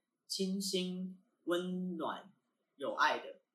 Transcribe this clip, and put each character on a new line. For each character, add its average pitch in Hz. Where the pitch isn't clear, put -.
清 190
新、 185
温 180
暖、 -
有 -
爱 -
的， -